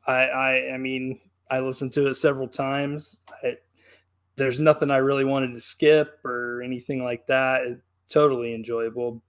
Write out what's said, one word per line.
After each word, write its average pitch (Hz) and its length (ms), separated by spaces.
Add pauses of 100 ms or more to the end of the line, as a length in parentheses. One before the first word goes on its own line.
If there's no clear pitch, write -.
I, 131 180
I, 131 500
I - 40
mean, 131 420 (300)
I 131 100
listened 131 340
to 143 140
it 131 60
several 131 340
times. 143 680 (260)
I, 123 140 (800)
there's 131 260
nothing 151 300
I 139 80
really 135 260
wanted 135 300
to 113 60
skip 151 640
or 120 380
anything 127 420
like 123 240
that. 131 340
It, 123 180 (280)
totally 127 460
enjoyable 113 760